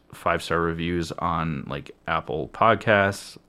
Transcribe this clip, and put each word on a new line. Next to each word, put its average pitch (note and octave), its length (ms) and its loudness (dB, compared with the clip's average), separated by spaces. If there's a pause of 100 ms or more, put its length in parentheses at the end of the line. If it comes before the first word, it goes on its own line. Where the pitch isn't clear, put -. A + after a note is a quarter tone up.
(120)
five-star E2+ 480 0
reviews E2 520 -2
on, E2 540 -2
like, C#2 240 -8 (160)
Apple D#2 460 -2
Podcasts, G2+ 840 2 (120)